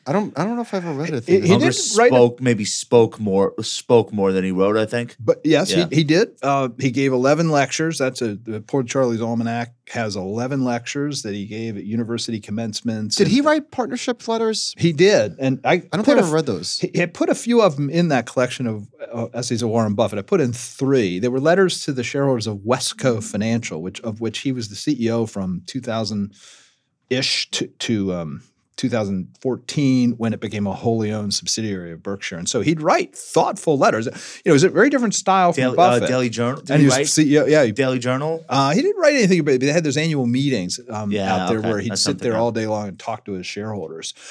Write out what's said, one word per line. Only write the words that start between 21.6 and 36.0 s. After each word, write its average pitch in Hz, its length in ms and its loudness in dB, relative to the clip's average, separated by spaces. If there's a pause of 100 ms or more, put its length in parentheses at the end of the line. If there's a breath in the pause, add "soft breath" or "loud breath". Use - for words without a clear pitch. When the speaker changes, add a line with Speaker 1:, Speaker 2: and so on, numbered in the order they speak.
Speaker 2:
to 151 80 -4
the 127 100 -4
shareholders 127 460 -2
of 104 80 -4
Wesco 117 640 -2
Financial, 113 580 -4
which, 95 200 -10
of 113 200 -8
which 110 200 -6
he 139 100 -4
was 120 180 -6
the 101 60 -14
C 151 240 -4
E 113 140 -2
O 117 140 0
from 92 400 -6
two 131 140 -10
thousand-ish - 1700 -6
to, - 140 -4
to, 98 480 -4
um, 82 280 -8 (340)
two 131 120 -2
thousand 98 380 -2 (140)
fourteen 127 800 0
when 113 140 -2
it 104 80 -6
became 104 260 -4
a 95 60 -2
wholly 110 400 0
owned 104 220 -4
subsidiary 95 560 -6
of 82 120 -14
Berkshire. 98 340 -8
And 87 120 -8
so 123 120 0
he'd 156 200 0
write 214 360 0
thoughtful - 600 0
letters. 123 300 2
You 113 60 -6
know, - 380 -4
it - 20 8
was 139 100 8
a 185 60 6
very 202 220 4
different 240 240 0
style 185 380 4
from 135 100 0
Speaker 3:
Daily, 127 100 2
uh, 110 40 -2
Speaker 2:
Buffett. 120 320 6